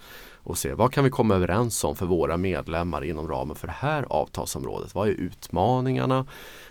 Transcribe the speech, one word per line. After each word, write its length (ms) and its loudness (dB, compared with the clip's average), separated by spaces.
och 100 -4
se 160 -2
vad 180 4
kan 120 4
vi 60 6
komma 240 4
överens 500 2
om 120 0
för 100 -2
våra 300 4
medlemmar 680 -2
inom 240 -4
ramen 280 -4
för 100 -10
det 120 -8
här 320 -2
avtalsområdet. 840 -4
Vad 140 2
är 40 2
utmaningarna? 1120 0